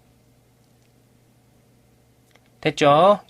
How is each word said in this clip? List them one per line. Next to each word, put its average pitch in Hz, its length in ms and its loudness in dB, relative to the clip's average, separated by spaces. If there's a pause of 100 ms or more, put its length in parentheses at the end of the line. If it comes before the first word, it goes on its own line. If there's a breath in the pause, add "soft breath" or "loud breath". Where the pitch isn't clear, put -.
(2500)
됐죠? 156 680 0